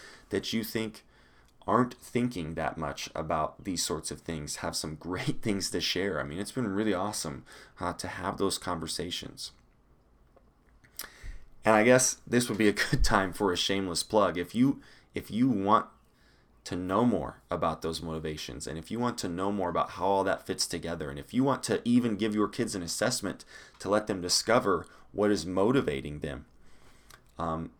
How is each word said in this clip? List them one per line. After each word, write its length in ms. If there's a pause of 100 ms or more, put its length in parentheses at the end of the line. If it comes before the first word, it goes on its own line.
(300)
that 220
you 100
think 400 (640)
aren't 280
thinking 600
that 240
much 380
about 480
these 200
sorts 280
of 80
things 360
have 200
some 180
great 480
<laughs> 0
things 280
to 100
share. 400
I 20
mean, 160
it's 140
been 160
really 260
awesome, 500 (360)
uh, 140
to 120
have 300
those 200
conversations. 920 (2250)
And 100
I 80
guess 420
this 240
would 100
be 100
a 40
<laughs> 180
good 120
time 300
for 200
a 40
shameless 480
plug. 340
If 160
you, 260 (360)
if 160
you 160
want 380 (800)
to 120
know 280
more 460
about 320
those 180
motivations, 640
and 120
if 120
you 80
want 200
to 100
know 240
more 160
about 220
how 160
all 180
that 220
fits 200
together, 440
and 80
if 160
you 100
want 180
to 220
even 320
give 180
your 140
kids 260
an 80
assessment 640 (340)
to 120
let 160
them 160
discover 640 (260)
what 180
is 140
motivating 760
them, 260 (920)
um, 420